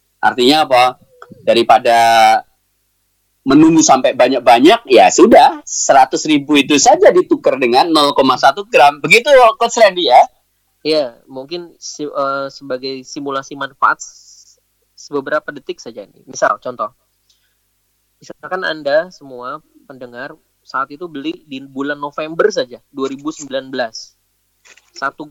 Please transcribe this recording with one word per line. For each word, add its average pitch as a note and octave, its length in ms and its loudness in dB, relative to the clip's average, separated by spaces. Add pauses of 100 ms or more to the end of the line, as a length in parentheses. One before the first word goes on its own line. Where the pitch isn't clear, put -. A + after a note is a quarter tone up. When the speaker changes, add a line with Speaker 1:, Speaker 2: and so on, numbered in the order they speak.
(220)
Speaker 1:
Artinya B2 400 0
apa? B2+ 400 0 (400)
Daripada A#2 560 2 (1500)
menunggu D#3 400 4
sampai C3 320 0
banyak-banyak, B2+ 720 2
ya A#2 240 4
sudah, D4 540 4
seratus - 580 0
ribu D3 320 -2
itu C#3+ 240 0
saja E4 300 4
ditukar - 500 0
dengan C3 300 0
nol C#3+ 260 0
koma C3 240 0
satu G3+ 300 0
gram. D3 320 2
Begitu, G#3+ 260 0 (300)
Coach A#3 240 -4
Randy, F3+ 260 2
ya? C#3 140 6 (580)
Speaker 2:
Iya, D3 480 -4
mungkin D3 480 -16
si-, - 320 -14
eh, C#3 400 -6
sebagai C3+ 560 -12
simulasi C#3 540 -12
manfaat C3+ 420 -8
s-, - 560 -20 (400)
sebeberapa D3 560 -10
detik D3 240 -16
saja A2 320 -20
nih. - 160 -20
Misal, A2+ 320 -6
contoh. A2+ 400 -12 (1300)
Misalkan F#3 420 -14
Anda D#3 480 -4
semua C3 480 -16 (240)
pendengar B2+ 480 -18 (320)
saat C3+ 240 -8
itu C#3+ 160 -18
beli D#3 400 -12
di C3+ 160 -16
bulan C#3 400 -10
November D#3+ 480 -4
saja, B2+ 400 -8
dua C3+ 240 -10
ribu C#3+ 160 -14
sembilan C3+ 400 -12
belas. B2+ 480 -12 (800)
Satu C#3 340 -12